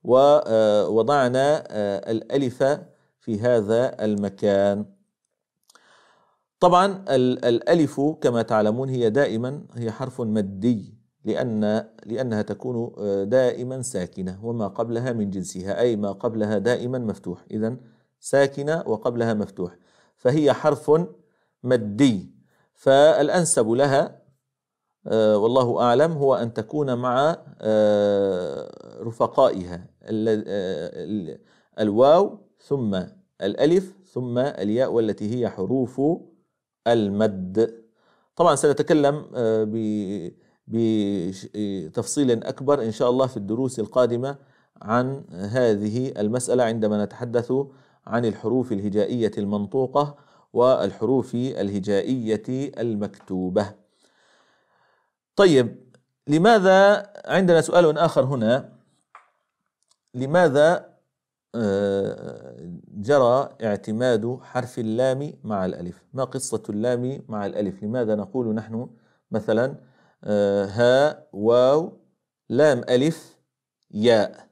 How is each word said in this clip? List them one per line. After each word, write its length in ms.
ووضعنا، 1600
آه، 440
الألف 520
في 200
هذا 680
المكان؟ 800
طبعًا 500
ال-، 360
الألف 560
كما 400
تعلمون 480
هي 200
دائمًا 540
هي 180
حرف 300
مدي، 720
لأن، 640
لأنها 360
تكون، 560
آه، 260
دائمًا 580
ساكنة، 640
وما 220
قبلها 460
من 160
جنسها، 500
أي 160
ما 160
قبلها 460
دائمًا 420
مفتوح، 520
إذن 260
ساكنة 680
وقبلها 480
مفتوح، 440
فهي 360
حرف 380
مدي، 680
فالأنسب 960
لها، 520
آه، 300
والله 440
أعلم، 300
هو 240
أن 180
تكون 440
مع، 400
آه، 1120
رفقائها 840
ال-، 440
آه، 440
ال-، 360
الواو 600
ثم 360
الألف 520
ثم 240
الياء، 540
والتي 440
هي 140
حروف 520
المد. 960
طبعًا 200
سنتكلم، 680
آه، 280
ب-، 680
بش-، 800
تفصيل 500
أكبر 400
إن 80
شاء 180
الله 180
في 100
الدروس 420
القادمة 560
عن 500
هذه 840
المسألة، 460
عندما 420
نتحدث 480
عن 180
الحروف 460
الهجائية 640
المنطوقة 800
والحروف 840
الهجائية 1400
المكتوبة. 960
طيب، 400
لماذا، 800
عندنا 360
سؤال 360
آخر 260
هنا، 500
لماذا، 800
آه، 1120
جرى 640
اعتماد 800
حرف 380
اللام 540
مع 220
الألف؟ 380
ما 100
قصة 460
اللام 580
مع 180
الألف؟ 380
لماذا 320
نقول 400
نحن 340
مثلًا 440
آه، 420
هاء، 680
واو، 640
لام 400
ألف، 480
ياء. 600